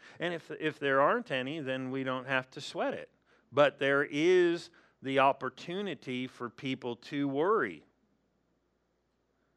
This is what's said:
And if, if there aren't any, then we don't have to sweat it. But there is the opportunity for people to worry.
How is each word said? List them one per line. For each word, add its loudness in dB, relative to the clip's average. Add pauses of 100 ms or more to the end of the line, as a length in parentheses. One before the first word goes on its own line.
(180)
And -4
if, -12
if -4
there 2
aren't 2
any, -4
then -6
we -4
don't -6
have -2
to -14
sweat -6
it. -10 (400)
But 4
there 4
is 2 (320)
the 2
opportunity -2
for -10
people -6
to -4
worry. 0 (1700)